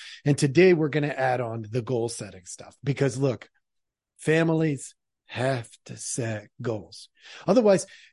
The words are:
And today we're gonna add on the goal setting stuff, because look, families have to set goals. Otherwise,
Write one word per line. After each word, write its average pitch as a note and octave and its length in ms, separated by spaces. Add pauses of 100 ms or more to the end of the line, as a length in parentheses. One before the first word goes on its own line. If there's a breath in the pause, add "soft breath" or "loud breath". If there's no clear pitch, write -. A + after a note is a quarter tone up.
(260 loud breath)
And D3 100
today E3 380
we're D#3 160
gonna D3 180
add C3 320
on A2+ 300
the B2 100
goal A#2 300
setting F#2 340
stuff, - 400
because C#3 320
look, C3+ 140 (880)
families D#3+ 800 (300)
have B2 440 (140)
to B2 120
set A2 520 (120)
goals. A2 480 (380 loud breath)
Otherwise, G3+ 400 (260 loud breath)